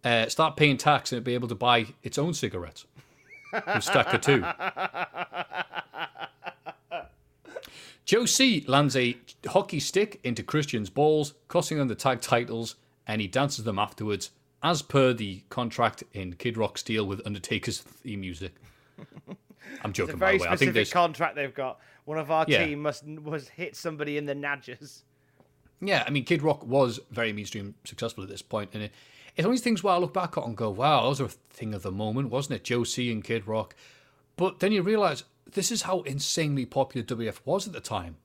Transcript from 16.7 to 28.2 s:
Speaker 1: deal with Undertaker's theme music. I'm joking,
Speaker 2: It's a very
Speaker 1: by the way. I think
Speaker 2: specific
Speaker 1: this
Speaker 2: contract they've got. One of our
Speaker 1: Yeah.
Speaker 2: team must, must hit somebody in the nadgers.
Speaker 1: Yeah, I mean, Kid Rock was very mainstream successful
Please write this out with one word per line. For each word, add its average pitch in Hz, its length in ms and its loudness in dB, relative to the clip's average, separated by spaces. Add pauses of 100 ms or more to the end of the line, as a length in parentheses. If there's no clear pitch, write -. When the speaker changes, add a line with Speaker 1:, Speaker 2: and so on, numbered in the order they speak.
Speaker 1:
deal 110 240 0
with 98 200 -6
Undertaker's 104 540 -4
theme - 400 -12
music. 90 340 -10 (1300)
I'm 107 100 -6
joking, 95 180 -2
Speaker 2:
It's 151 40 -6
a 127 40 -8
very 190 200 4
Speaker 1:
by 175 60 2
the - 0 -
way. - 40 0
I - 20 2
think 180 80 2 (120)
Speaker 2:
specific 113 40 -2
Speaker 1:
this - 180 2
Speaker 2:
contract 160 440 2
they've 139 180 -4
got. 131 260 -6 (240)
One 156 140 -4
of 147 120 -4
our 160 160 4
Speaker 1:
Yeah. 147 200 4
Speaker 2:
team 147 160 -4
must, 147 240 -4
must 151 440 -10
hit 170 240 -10
somebody 147 440 -4
in 147 80 -4
the 139 80 -2
nadgers. 139 680 -10 (760)
Speaker 1:
Yeah, 123 260 2
I - 40 -4
mean, 139 140 0
Kid 160 180 2
Rock 151 240 2
was 123 340 4 (100)
very 113 220 -2
mainstream 104 420 -8 (100)
successful - 380 -8